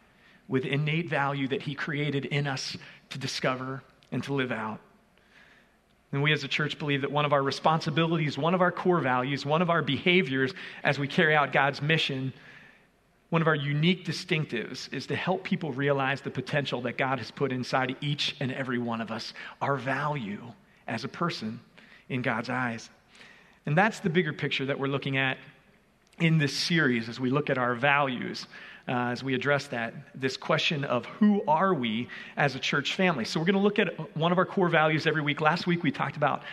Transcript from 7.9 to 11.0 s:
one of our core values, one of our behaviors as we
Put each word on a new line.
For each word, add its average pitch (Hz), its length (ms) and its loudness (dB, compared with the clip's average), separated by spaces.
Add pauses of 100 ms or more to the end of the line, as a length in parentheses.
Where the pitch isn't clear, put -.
one 156 160 2
of 185 80 4
our 175 120 4
core 180 260 2
values, 131 460 0
one 151 160 4
of 170 80 2
our 165 120 2
behaviors 135 720 2 (300)
as 139 160 2
we 139 80 -2